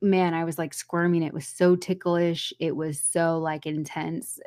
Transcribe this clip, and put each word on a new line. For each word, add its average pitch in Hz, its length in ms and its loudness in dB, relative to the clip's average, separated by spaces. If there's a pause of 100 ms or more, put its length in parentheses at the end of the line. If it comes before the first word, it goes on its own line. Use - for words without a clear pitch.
man, 185 320 4
I 165 120 0
was, 165 120 -4
like, 160 160 -4
squirming. 170 500 2
It 156 100 -4
was 143 140 -8
so 180 280 4
ticklish. 175 840 0
It 160 160 -2
was 151 260 -4
so, 165 380 2
like, 156 260 -4
intense 156 800 -6